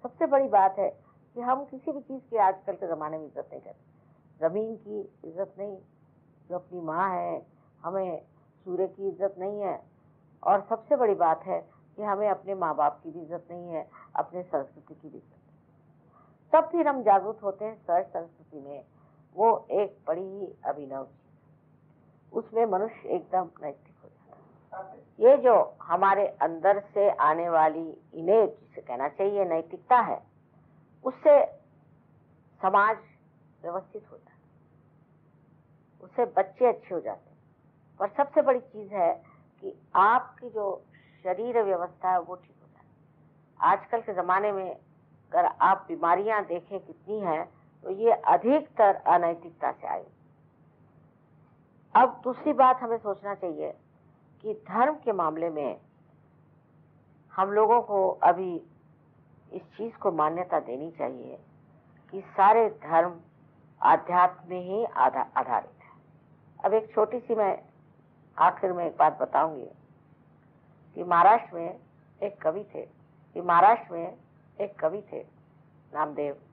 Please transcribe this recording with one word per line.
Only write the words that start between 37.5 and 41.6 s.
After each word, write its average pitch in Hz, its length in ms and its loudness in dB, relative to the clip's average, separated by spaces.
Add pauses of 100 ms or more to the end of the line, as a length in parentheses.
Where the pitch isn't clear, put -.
पर 202 100 -2
सबसे 285 320 0
बड़ी 269 180 2
चीज़ 208 340 -18
है 175 300 -2 (380)
कि - 200 -14 (140)
आपकी 240 540 2
जो 208 340 -6 (400)
शरीर 226 400 -2